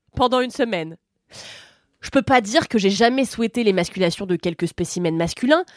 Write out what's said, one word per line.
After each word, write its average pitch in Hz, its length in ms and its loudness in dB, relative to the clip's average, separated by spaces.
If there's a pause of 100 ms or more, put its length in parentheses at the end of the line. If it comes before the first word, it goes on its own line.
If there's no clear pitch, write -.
(140)
pendant 254 260 2
une 254 100 -2
semaine. 180 480 -4 (1000)
Je - 100 -14
peux 269 120 2
pas 254 200 4
dire 226 260 0
que - 80 -2
j'ai 196 140 4
jamais 240 340 2
souhaité 233 400 -2
l'émasculation 185 600 0
de 180 100 0
quelques 170 320 -4
spécimens 170 480 -2
masculins, 247 480 0 (120)